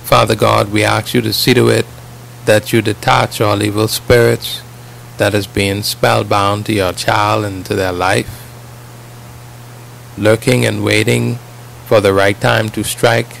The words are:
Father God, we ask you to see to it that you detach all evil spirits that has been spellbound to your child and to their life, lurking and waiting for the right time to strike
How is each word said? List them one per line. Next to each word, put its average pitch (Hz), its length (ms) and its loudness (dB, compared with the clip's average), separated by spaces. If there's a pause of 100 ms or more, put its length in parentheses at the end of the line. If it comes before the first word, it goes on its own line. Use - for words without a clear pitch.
Father 117 320 2
God, 110 360 0
we 107 120 0
ask 107 300 -2
you 120 80 2
to 110 100 -4
see 123 220 0
to 117 160 4
it 113 160 0 (600)
that 107 280 2
you 113 80 2
detach 120 580 -2
all 104 220 0
evil 107 260 -2
spirits - 760 0 (560)
that 104 140 0
has 104 120 -2
been 101 380 -2
spellbound 107 840 0
to 110 80 -2
your 92 180 0
child 107 540 0
and 95 220 -8
to 107 80 -4
their 92 180 -2
life, 92 500 -2 (1700)
lurking 113 480 2
and 107 180 -2
waiting 117 520 0 (500)
for 110 160 4
the 98 120 4
right 98 280 2
time 113 280 2
to 107 140 -6
strike 117 580 0